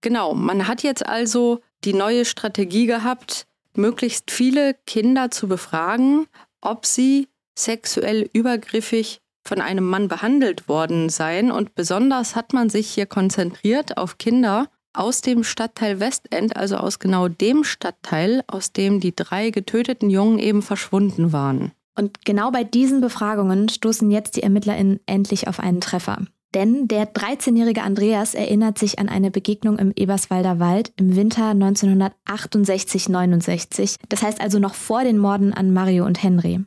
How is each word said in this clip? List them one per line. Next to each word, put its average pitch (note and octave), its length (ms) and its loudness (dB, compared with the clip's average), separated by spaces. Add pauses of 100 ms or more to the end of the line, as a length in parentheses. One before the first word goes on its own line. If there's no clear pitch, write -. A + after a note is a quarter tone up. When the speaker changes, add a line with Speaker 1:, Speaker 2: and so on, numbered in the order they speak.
Speaker 1:
Genau, A3 320 -2
man F#3+ 340 -2
hat B3 160 -6
jetzt C#4 200 -2
also A#3 540 0 (240)
die G3+ 120 -2
neue A3 300 2
Strategie G3+ 640 -2
gehabt, A#3 640 -4 (260)
möglichst A#3+ 560 -2
viele C4+ 460 2 (100)
Kinder B3 460 2
zu - 160 -6
befragen, A3+ 800 0 (340)
ob A3+ 260 -6
sie C4+ 400 2 (320)
sexuell A3 760 -4
übergriffig A3+ 880 -2 (240)
von G3 160 -4
einem F#3 240 0
Mann F#3+ 220 0
behandelt G#3+ 600 0
worden D#3+ 400 0
seien. E3+ 420 -2
Und - 240 -4
besonders A3+ 640 0
hat A#3 160 -6
man A#3+ 180 2
sich G#3+ 180 -2
hier G3+ 180 -2
konzentriert G3 920 -2
auf F3 200 -6
Kinder A#3 520 2 (240)
aus A#3 300 -4
dem A#3+ 200 0
Stadtteil A3 560 -4
Westend, A3 580 -4
also G3 200 -2
aus - 240 -4
genau F#3 260 2
dem A#3 380 2
Stadtteil, F#3 840 -2
aus - 260 -8
dem G3 280 2
die F3+ 160 -2
drei G3+ 340 -4
getöteten A3 580 -2
Jungen G#3 300 4
eben G#3 240 2
verschwunden G3 720 0
waren. C#3 400 -2 (240)
Speaker 2:
Und G3+ 280 -4
genau G#3 260 0
bei B3 140 -2
diesen C4 360 2
Befragungen G#3 680 0
stoßen A3 420 0
jetzt G#3 260 0
die - 60 -2
ErmittlerInnen G3+ 640 2
endlich G3 420 0
auf F3 120 -6
einen F3 200 0
Treffer. F3+ 380 -4 (360)
Denn A3+ 320 2
der G#3+ 200 0
dreizehnjährige A#3 760 0
Andreas G3+ 520 0
erinnert G#3+ 440 2
sich G#3 220 -2
an G3+ 80 -2
eine G3 240 0
Begegnung G#3 460 0
im G3 180 2
Eberswalder F#3 640 0
Wald F3+ 360 2
im F#3 200 4
Winter A3 360 2
neunzehnhundertachtundsechzig G3 1600 0
neunundsechzig. F3+ 880 0 (120)
Das G3+ 140 -4
heißt - 180 -2
also G#3 200 0
noch G3 140 0
vor A#3+ 280 -2
den A#3 160 2
Morden G3+ 340 2
an F#3+ 200 2
Mario F#3 320 2
und F#3 180 0
Henry. F3 440 2